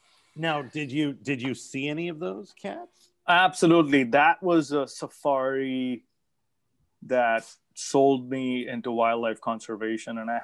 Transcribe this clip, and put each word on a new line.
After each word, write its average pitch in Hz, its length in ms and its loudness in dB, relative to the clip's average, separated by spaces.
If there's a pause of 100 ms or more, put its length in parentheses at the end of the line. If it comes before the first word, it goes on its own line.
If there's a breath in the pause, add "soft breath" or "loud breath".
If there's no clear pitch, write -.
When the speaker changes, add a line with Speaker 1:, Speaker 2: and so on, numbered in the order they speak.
(360)
Speaker 1:
Now, 156 260 -4
did 143 280 -8
you, 143 240 -2
did 131 280 -6
you 131 120 -4
see 139 360 -8
any 165 180 -6
of 160 120 -10
those 190 340 -10
cats? - 560 -14 (180)
Speaker 2:
Absolutely. 170 800 6
That 143 360 4
was 165 300 2
a 143 160 0
safari 131 1160 -4 (1000)
that 117 380 2 (280)
sold 139 560 2
me 127 400 -4
into 123 220 -8
wildlife 117 500 0
conservation, 113 800 -6
and 110 100 -8
I 117 140 -4